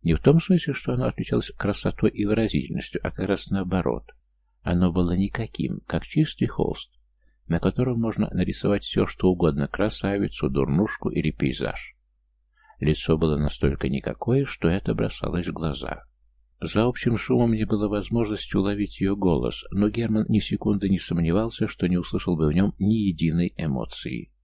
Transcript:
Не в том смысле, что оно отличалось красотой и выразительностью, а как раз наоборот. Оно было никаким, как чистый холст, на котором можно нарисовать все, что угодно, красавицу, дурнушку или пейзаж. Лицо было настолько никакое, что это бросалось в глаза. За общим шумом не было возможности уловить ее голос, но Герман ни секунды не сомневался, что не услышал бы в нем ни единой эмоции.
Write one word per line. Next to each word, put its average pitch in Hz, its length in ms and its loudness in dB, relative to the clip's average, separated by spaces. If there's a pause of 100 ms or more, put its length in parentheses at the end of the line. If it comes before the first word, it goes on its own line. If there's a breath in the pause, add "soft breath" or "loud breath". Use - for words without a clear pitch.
Не 80 120 4
в - 40 0
том 156 220 6
смысле, 160 340 2
что 127 200 -4
оно 127 120 -2
отличалось - 460 -2
красотой - 580 0
и 104 140 -4
выразительностью, 101 800 -2
а - 80 -2
как 95 160 -4
раз - 220 -2
наоборот. 92 600 -2 (520)
Оно 87 280 4
было 87 220 2
никаким, - 760 -2
как - 200 -4
чистый - 420 0
холст, - 420 -4 (580)
на - 120 0
котором 123 400 0
можно 110 320 0
нарисовать 98 520 0
все, 101 220 0
что - 220 0
угодно, 78 400 2
красавицу, 101 840 -2
дурнушку 69 600 0
или 76 200 0
пейзаж. - 680 -4 (840 soft breath)
Лицо 78 360 2
было 78 220 2
настолько 73 500 0
никакое, 120 560 0
что - 240 -2
это 101 260 0
бросалось - 520 -4
в - 60 -6
глаза. - 500 -6 (580)
За 104 240 0
общим 120 340 0
шумом 123 340 4
не 107 120 2
было 104 240 0
возможности 104 680 -2
уловить 101 440 0
ее 98 140 2
голос, 80 560 0
но 101 180 2
Герман 110 400 0
ни 107 120 4
секунды 101 480 0
не 95 100 2
сомневался, 90 680 0
что - 180 -4
не 90 120 2
услышал - 380 -2
бы 78 120 2
в 76 40 2
нем 95 260 2
ни 104 160 2
единой 85 640 0
эмоции. 67 760 -6 (120)